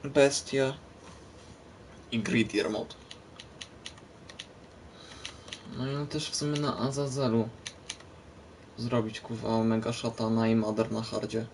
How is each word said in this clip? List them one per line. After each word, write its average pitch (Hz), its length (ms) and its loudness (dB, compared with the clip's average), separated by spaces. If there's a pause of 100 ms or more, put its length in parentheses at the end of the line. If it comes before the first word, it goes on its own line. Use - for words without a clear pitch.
Bestia 139 680 4 (1400)
i 117 80 0
Grittier 104 500 2
Mod. - 260 -4 (2750)
No 139 260 -4
i 139 40 -6
też 151 220 -4
w - 60 -6
sumie 147 240 0
na 143 200 0
Azazelu 127 680 2 (1300)
zrobić, 117 440 -2
kurwa, 113 420 0
Mega 113 300 4
Szatana 113 540 2
i 113 80 6
Mother 110 360 2
na 110 100 -2
hardzie. 110 520 -4